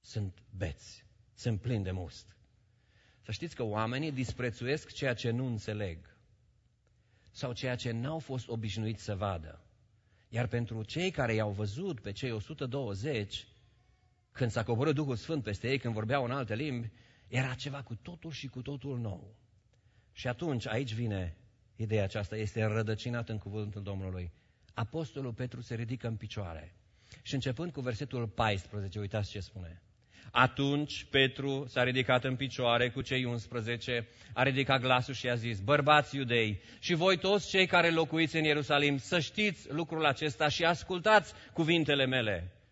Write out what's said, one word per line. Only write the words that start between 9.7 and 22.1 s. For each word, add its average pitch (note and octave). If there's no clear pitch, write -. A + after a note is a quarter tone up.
Iar A#2
pentru A2+
cei F3+
care A#2+
i-au G#2+
văzut G#2+
pe -
cei B2
o A2
sută C#3+
douăzeci, A2+
când A#2+
s-a A2+
coborât B2
Duhul C#3
Sfânt C#3+
peste G#2
ei, C3+
când A#2
vorbeau A2
în A#2+
alte B2
limbi, A#2+
era B2+
ceva C#3
cu A#2
totul E3
și C#3
cu B2+
totul C3+
nou. G#2
Și -
atunci, B2
aici B2+
vine G2+
ideea G#2+
aceasta, G2+